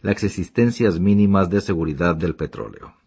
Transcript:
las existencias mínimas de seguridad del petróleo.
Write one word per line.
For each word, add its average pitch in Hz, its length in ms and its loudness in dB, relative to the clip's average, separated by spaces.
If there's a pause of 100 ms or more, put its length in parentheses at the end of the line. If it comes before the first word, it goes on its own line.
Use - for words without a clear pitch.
las 101 220 -2
existencias 104 760 0
mínimas 98 500 4
de 98 120 2
seguridad 82 540 -2
del 80 200 -4
petróleo. 55 580 -12 (120)